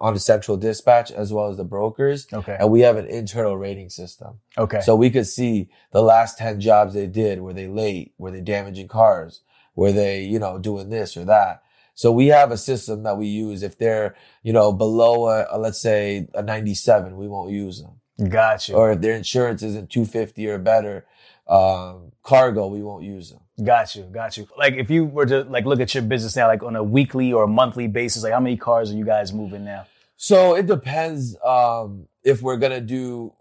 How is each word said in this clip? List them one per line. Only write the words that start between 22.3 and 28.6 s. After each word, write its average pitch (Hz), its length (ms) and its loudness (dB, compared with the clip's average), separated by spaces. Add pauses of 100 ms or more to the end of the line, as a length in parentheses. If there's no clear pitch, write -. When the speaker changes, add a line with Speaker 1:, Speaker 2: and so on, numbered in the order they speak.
Speaker 1:
we 104 140 -8
won't 101 220 -12
use 92 260 -14
them. - 100 -20 (220)
Speaker 2:
Got 113 320 2
you, 101 100 -16
got 107 340 -12
you. 104 180 -14
Like, 139 180 2
if 127 140 -6
you 165 160 2
were 147 220 0
to, 135 160 2
like, 127 240 -4
look 135 120 2
at 120 160 -2
your 131 80 -4
business 110 340 -4
now, 120 120 4
like, 110 140 2
on 117 120 -8
a 110 80 -4
weekly 127 520 0
or 110 100 4
a 104 40 2
monthly 120 380 0
basis, 117 360 -4
like, 110 100 -2
how 123 80 2
many 123 160 -2
cars 117 340 -2